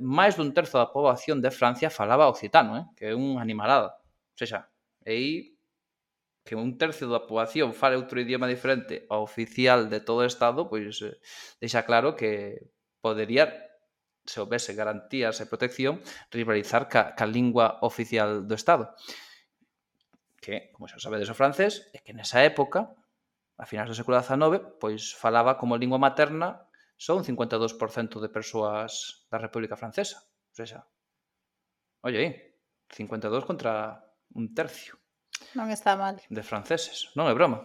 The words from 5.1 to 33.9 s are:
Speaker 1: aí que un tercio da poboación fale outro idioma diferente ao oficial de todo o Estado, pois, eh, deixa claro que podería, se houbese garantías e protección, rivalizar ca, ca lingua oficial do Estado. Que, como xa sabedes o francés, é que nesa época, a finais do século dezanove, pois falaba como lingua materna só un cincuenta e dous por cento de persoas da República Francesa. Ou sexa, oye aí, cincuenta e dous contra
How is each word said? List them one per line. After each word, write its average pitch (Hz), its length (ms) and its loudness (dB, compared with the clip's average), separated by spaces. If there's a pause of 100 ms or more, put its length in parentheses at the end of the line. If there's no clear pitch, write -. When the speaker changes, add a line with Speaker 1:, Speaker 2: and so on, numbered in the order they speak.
Speaker 1:
aí 131 160 -2 (1120)
que 110 160 -8
un 123 160 -4
tercio 156 320 -2
da 117 160 0
poboación 113 480 0
fale 131 240 2
outro 127 240 -4
idioma 123 300 -2
diferente 123 580 -2
ao 107 160 -2
oficial 120 640 2
de 107 160 -4
todo 117 200 2
o 123 40 2
Estado, 123 400 0
pois, 107 320 -8
eh, 107 160 -10 (480)
deixa 117 240 0
claro 120 320 4
que 104 560 -6 (240)
podería, 110 720 0 (560)
se 107 160 -6
houbese 110 320 -4
garantías 107 640 -4
e 107 80 -10
protección, 131 560 -4 (240)
rivalizar 113 640 0
ca, 110 240 4
ca - 80 0
lingua 117 640 2
oficial 107 560 -2
do 107 120 -4
Estado. 127 360 2 (1500)
Que, - 320 -12
como - 160 -20
xa - 80 -20
sabedes 107 320 -6
o 113 80 -10
francés, 143 560 2
é - 80 -20
que - 80 -20
nesa 117 320 4
época, 156 480 2 (680)
a - 80 -16
finais 110 240 -6
do - 20 -6
século 120 220 0
dezanove, 147 480 2 (160)
pois 107 320 -6
falaba 120 480 4
como 120 160 0
lingua 127 240 0
materna 151 640 2 (340)
só - 160 -2
un 190 140 -2
cincuenta 120 280 -2
e 110 60 0
dous 113 140 -2
por 113 160 -4
cento 113 320 -6
de 107 80 -6
persoas 110 1000 -6
da 113 80 -6
República 110 400 -8
Francesa. 117 460 -8
Ou - 320 -20
sexa, 113 320 -18 (1200)
oye 123 100 -2
aí, 151 120 0 (600)
cincuenta 110 380 -8
e 107 80 -4
dous 135 100 -2
contra 110 540 -4 (340)